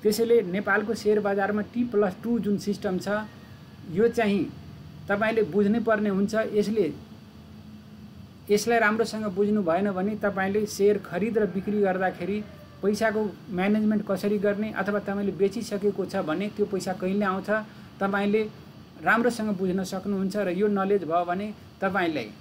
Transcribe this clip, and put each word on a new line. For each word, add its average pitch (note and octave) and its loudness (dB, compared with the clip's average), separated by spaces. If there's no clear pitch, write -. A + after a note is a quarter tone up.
त्यसैले A3+ 6
नेपालको G#3 0
सेयर G#3 4
बजारमा G3+ 0
टी A#3+ 0
प्लस G3+ 2
टू A#3 0
जुन G3+ 0
सिस्टम G3 -2
छ, F3+ -4
यो G3+ 4
चाहिँ G#3 2
तपाईँले G#3+ 2
बुझ्नै G3+ 2
पर्ने G#3+ 2
हुन्छ। G3 0
यसले, G#3 2
यसलाई G#3 2
राम्रोसँग G#3+ 2
बुझ्नु G#3 2
भएन F#3 2
भने G3 -2
तपाईँले G3 0
सेयर G3+ 2
खरिद G3+ -2
र G#3+ 2
बिक्री G3 -2
गर्दाखेरि F#3 0
पैसाको G#3+ 2
म्यानेजमेन्ट G#3 2
कसरी G#3 0
गर्ने G3+ 0
अथवा G3+ -2
तपाईँले G3 -2
बेचिसकेको G3 0
छ F#3 -6
भने F3+ -2
त्यो G#3 0
पैसा F#3 -2
कहिले F#3+ 0
आउँछ, F#3+ -2
तपाईँले G3+ 2
राम्रोसँग G#3+ 2
बुझ्न F#3 0
सक्नुहुन्छ F#3+ -2
र G3+ 0
यो G3+ 2
नलेज G3 2
भयो E3+ 2
भने F3+ -2
तपाईँलाई E3+ 0